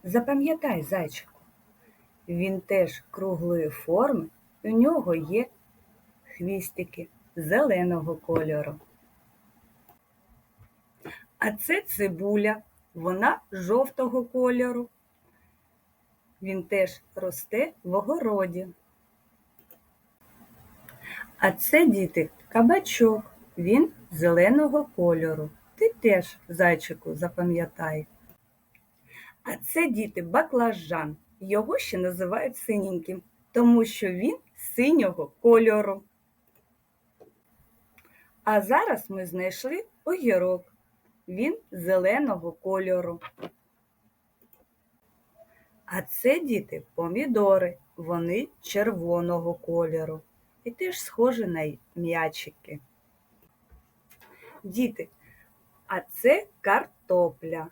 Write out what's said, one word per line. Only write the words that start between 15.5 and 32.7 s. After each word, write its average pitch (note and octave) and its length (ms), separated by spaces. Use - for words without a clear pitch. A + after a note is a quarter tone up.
Він F#3+ 200
теж F#3+ 400
росте G3+ 580
в F3+ 100
огороді. G3+ 720
А F#3+ 140
це, D4+ 340
діти, F3+ 440
кабачок, A#3 760
він A3+ 340
зеленого G#3+ 720
кольору. D#3+ 540
Ти A4+ 280
теж, F#3+ 360
зайчику, E3 680
запам'ятай. E3 920
А B3 120
це, D#4+ 340
діти, G#3 320
баклажан. F3 920
Його G#3 380
ще - 200
називають F3+ 580
синеньким, F#3+ 680